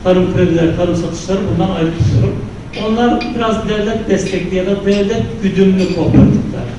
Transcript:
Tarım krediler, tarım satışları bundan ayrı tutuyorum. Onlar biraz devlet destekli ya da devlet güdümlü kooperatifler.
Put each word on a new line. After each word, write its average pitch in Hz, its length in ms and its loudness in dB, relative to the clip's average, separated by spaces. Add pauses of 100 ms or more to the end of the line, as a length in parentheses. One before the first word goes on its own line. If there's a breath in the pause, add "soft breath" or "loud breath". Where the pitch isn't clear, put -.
Tarım 180 300 2
krediler, 165 440 2
tarım 175 180 0
satışları 185 440 -4 (140)
bundan 175 220 0
ayrı 165 220 0
tutuyorum. - 380 2 (520)
Onlar 240 360 2 (120)
biraz 220 340 -2
devlet 214 400 -2
destekli 185 460 -2
ya 185 100 0
da 196 200 -2
devlet 202 380 0 (200)
güdümlü 190 520 2
kooperatifler. - 720 2 (120)